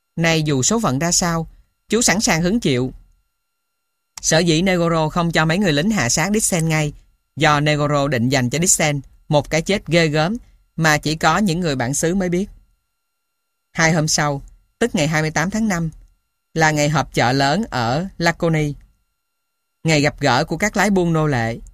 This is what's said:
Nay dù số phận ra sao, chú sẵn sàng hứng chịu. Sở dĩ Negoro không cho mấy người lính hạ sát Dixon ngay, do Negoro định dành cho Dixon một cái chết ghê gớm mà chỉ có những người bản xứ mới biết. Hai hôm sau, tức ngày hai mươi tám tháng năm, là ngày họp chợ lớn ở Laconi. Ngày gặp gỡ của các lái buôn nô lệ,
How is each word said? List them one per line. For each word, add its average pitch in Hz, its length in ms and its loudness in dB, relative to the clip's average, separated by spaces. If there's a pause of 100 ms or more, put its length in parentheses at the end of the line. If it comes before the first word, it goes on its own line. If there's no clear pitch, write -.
(160)
Nay 165 260 2
dù 143 200 0
số 220 180 0
phận 139 180 0
ra 175 140 0
sao, 165 360 -2 (400)
chú 226 140 2
sẵn 190 180 2
sàng 170 220 0
hứng 202 180 0
chịu. 127 320 0 (1300)
Sở 160 160 2
dĩ 165 240 2
Negoro 170 460 0
không 170 240 -2
cho 160 120 2
mấy 160 140 0
người 196 140 2
lính 151 180 0
hạ 156 180 0
sát 165 260 0
Dixon 170 340 0
ngay, 151 240 0 (440)
do 147 240 2
Negoro 147 480 0
định 123 200 0
dành 127 220 0
cho 143 80 -4
Dixon 156 420 0 (280)
một 147 220 0
cái 156 120 -2
chết 196 240 -2
ghê 165 220 2
gớm 156 280 -2 (400)
mà 156 220 2
chỉ 151 180 -4
có 160 220 2
những 185 220 0
người 151 160 -2
bản 127 180 -2
xứ 165 200 -2
mới 190 140 -2
biết. 180 180 -2 (1300)
Hai 160 200 2
hôm 156 160 0
sau, 147 340 -2 (360)
tức 247 160 -2
ngày 151 140 0
hai 156 140 0
mươi 156 80 -2
tám 160 200 -2
tháng 220 180 -2
năm, 170 220 -2 (640)
là 156 160 4
ngày 147 180 0
họp 147 260 -2
chợ 127 180 2
lớn 139 380 0
ở 127 360 -2 (120)
Laconi. 160 560 -2 (1120)
Ngày 156 160 4
gặp 147 200 -2
gỡ 131 240 2
của 165 120 -6
các 208 200 -4
lái 202 140 2
buôn 175 220 2
nô 156 140 0
lệ, 117 320 -2 (160)